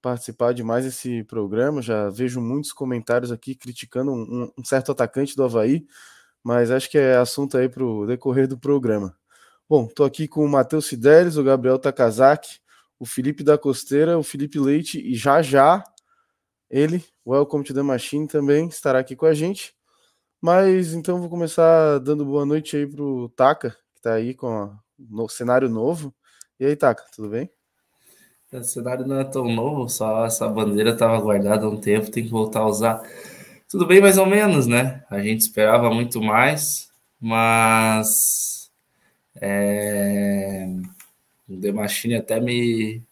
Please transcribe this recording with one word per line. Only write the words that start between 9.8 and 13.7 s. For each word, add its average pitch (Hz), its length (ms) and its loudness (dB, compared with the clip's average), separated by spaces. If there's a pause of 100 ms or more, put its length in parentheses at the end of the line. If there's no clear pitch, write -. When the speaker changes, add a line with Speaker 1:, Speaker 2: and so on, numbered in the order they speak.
Speaker 1:
tô 147 160 -2
aqui 147 240 -2
com 151 160 -2
o 143 60 0
Matheus 143 380 0
Sideres, 151 500 6
o 143 60 0
Gabriel 131 360 2
Takazaki, 131 800 2 (400)
o 127 60 -12
Felipe 143 360 -6
da 147 160 6
Costeira, 147 640 0